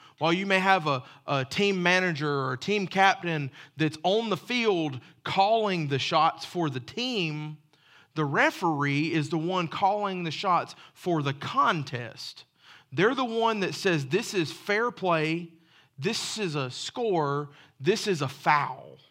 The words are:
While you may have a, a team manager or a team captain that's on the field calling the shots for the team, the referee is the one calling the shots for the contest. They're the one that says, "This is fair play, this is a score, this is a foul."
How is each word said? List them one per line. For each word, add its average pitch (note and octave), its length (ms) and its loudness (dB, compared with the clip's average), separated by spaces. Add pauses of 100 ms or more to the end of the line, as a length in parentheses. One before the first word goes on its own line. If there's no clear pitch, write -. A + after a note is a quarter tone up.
(180)
While E3 160 2
you F#3+ 100 -2
may G3 140 2
have F#3 280 4
a, C3 160 0 (240)
a C3+ 200 0
team G3 360 0
manager F3 480 2
or C3+ 220 -2
a B2+ 60 -6
team G3+ 280 -2
captain E3+ 640 2 (280)
that's D#3 240 0
on G#3+ 260 2
the F#3+ 80 0
field E3+ 640 0 (240)
calling G3 640 2
the C3+ 100 0
shots D#3+ 460 2
for E3+ 240 -2
the C3 120 -4
team, D#3 760 -4 (600)
the D3+ 100 0
referee D#3 880 0
is D#3 160 0
the E3 80 -2
one F3 280 -2
calling G3 580 -2
the E3 60 -4
shots E3 440 0 (180)
for E3 300 0
the C3+ 100 0
contest. C#3 1120 -2 (480)
They're G3 220 4
the C4 100 0
one A3+ 360 0
that D#3+ 140 -2
says, D#3+ 340 0
"This G3+ 260 -2
is E3 180 -2
fair A3+ 380 0
play, E3 600 -2 (460)
this G#3 400 -4
is F3 160 -2
a C3+ 160 -4
score, D3 800 -2 (300)
this G3+ 260 0
is F3+ 140 0
a C#3 80 -2
foul." C#3+ 680 0 (120)